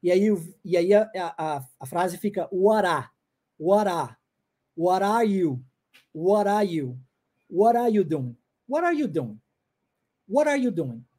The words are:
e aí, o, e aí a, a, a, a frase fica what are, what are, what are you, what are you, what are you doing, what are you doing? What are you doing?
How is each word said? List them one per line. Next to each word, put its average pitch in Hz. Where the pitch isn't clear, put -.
e 175
aí, 196
o, 202
e 175
aí 175
a, 214
a, 160
a, 135
a 139
frase 175
fica 202
what 202
are, 156
what 196
are, 165
what 180
are 220
you, 170
what 196
are 208
you, 143
what 220
are 240
you 208
doing, 135
what 302
are 349
you 294
doing? 120
What 285
are 285
you 254
doing? 135